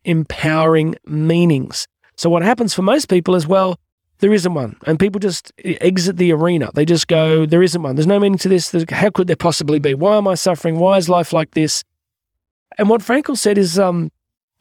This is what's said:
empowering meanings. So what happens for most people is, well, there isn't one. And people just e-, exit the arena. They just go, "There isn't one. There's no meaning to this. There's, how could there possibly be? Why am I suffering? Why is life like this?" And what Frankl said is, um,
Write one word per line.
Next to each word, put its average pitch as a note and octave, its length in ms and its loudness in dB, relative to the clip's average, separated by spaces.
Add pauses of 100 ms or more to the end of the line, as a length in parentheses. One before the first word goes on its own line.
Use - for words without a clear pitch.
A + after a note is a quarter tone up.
empowering D#3+ 920 0 (120)
meanings. D#3+ 840 0 (280)
So F3 140 -2
what E3+ 120 2
happens A3+ 320 0
for F#3 80 -2
most C4 260 0
people F3+ 260 0
is, D#3+ 140 0
well, F#3+ 320 0 (400)
there G3+ 120 4
isn't F3+ 220 0
one. B2+ 220 -6 (100)
And D#3+ 140 0
people G3+ 180 0
just F#3+ 340 -6 (120)
e-, F3+ 160 -4
exit F3+ 360 0
the F3 160 2
arena. D#3+ 400 0
They D3 120 0
just E3 240 0
go, D#3+ 360 2
"There E3 180 2
isn't F3 200 0
one. C3+ 140 -6
There's D3+ 100 0
no G3+ 140 2
meaning G3 180 2
to F#3+ 100 -4
this. F#3 220 0
There's, E3 180 -2
how D3+ 220 0
could F#3 160 -2
there E3+ 100 -2
possibly D3+ 440 -2
be? C#3+ 120 0
Why F3 240 2
am G3+ 120 0
I F#3 80 0
suffering? E3 420 -2
Why F#3+ 200 4
is E3+ 100 0
life F3 240 0
like D#3+ 180 -2
this?" D#3 320 -2 (960)
And G3+ 100 2
what A3+ 120 2
Frankl C4+ 360 -2
said G#3 220 0
is, F3+ 200 0
um, F3 340 0 (480)